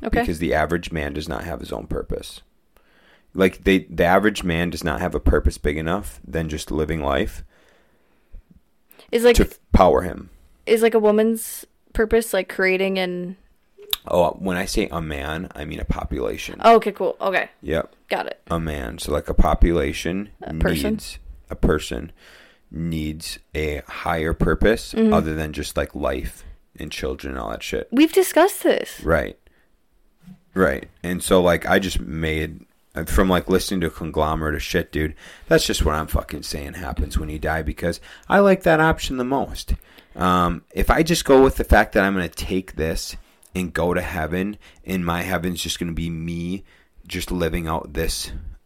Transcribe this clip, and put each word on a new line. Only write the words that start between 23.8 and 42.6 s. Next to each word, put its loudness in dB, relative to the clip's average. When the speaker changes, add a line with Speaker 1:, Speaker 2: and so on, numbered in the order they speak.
Speaker 2:
higher -2
purpose 2
Speaker 1:
Mm-hmm. 4
Speaker 2:
other 2
than -4
just, -6
like, -2
life -4
and -10
children -6
and -6
all -6
that -8
shit. -6
Speaker 1:
We've 4
discussed 4
this. 0
Speaker 2:
Right. 0
Right. 0
And -4
so, 4
like, 4
I 4
just -2
made, -4
from, 4
like, 2
listening 0
to 0
a -12
conglomerate -2
of -4
shit, -2
dude, -2
that's 4
just 0
what 0
I'm -4
fucking -6
saying -10
happens -6
when -6
you -6
die, -2
because -4
I 6
like 6
that 4
option 2
the -2
most. -2
Um, 2
if 0
I 6
just 0
go 8
with 6
the -2
fact 4
that 4
I'm 2
gonna -2
take -6